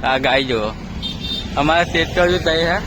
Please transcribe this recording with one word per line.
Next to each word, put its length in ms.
આ 140
ગાય 240
જુઓ. 300
અમારા 280
શેઠ 300
કહ્યું 240
તઈ 260
હે. 220